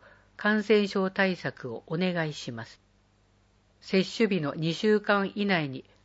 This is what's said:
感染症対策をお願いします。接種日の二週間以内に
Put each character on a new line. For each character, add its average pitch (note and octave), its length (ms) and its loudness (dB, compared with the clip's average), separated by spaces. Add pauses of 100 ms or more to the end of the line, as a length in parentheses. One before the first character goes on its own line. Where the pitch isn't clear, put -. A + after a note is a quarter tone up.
(380)
感 G#3+ 260 2
染 G#3 240 4
症 F#3+ 220 0
対 F#3+ 260 2
策 C3 380 -8
を A2+ 140 -10
お D#3+ 100 -4
願 F3 320 0
い D3 40 -8
し - 200 -10
ま A2+ 120 -10
す。 - 140 -20 (1000)
接 F#3+ 240 0
種 A3 240 0
日 F#3 120 0
の C#3+ 120 -2
二 E3 200 -2
週 G#3+ 280 2
間 G3+ 340 0
以 G#3 100 -2
内 E3+ 220 2
に C3 160 -8 (220)